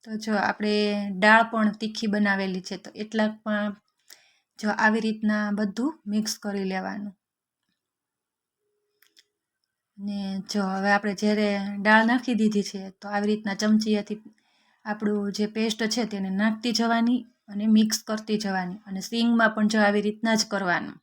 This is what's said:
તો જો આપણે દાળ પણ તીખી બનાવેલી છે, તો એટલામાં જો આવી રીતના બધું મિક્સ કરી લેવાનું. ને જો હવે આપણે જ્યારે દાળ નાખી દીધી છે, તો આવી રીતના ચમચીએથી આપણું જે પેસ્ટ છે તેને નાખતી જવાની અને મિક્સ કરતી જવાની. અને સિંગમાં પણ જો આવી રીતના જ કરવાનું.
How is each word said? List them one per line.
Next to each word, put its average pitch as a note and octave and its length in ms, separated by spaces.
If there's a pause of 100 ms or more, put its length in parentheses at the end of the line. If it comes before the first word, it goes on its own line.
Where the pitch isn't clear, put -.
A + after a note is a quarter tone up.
તો A3 160
જો G#3+ 180
આપણે G#3 340 (460)
દાળ G#3+ 300
પણ A3 300
તીખી A3 360
બનાવેલી G3 500
છે, F#3+ 140
તો - 180
એટલામાં G#3+ 720 (920)
જો G#3+ 160
આવી A3 300
રીતના G#3+ 460
બધું G#3+ 420 (120)
મિક્સ G#3 320
કરી G3 300
લેવાનું. F#3+ 460 (2750)
ને G3+ 220 (280)
જો G3+ 200
હવે G3 240
આપણે G3+ 240
જ્યારે G#3 340 (320)
દાળ G#3+ 240
નાખી A#3+ 340
દીધી G#3 300
છે, G3 120 (160)
તો - 100
આવી G#3 240
રીતના G#3 300
ચમચીએથી G#3+ 600 (640)
આપણું G#3 480
જે G#3 160
પેસ્ટ A3 380
છે A3+ 200
તેને G3 260
નાખતી A3 440
જવાની A#3 440 (260)
અને G#3 220
મિક્સ G#3+ 340
કરતી G#3+ 400
જવાની. F#3 420
અને F#3+ 160
સિંગમાં A3+ 540
પણ G#3+ 160
જો A3 80
આવી G#3 280
રીતના A3 320
જ A3 80
કરવાનું. F3+ 560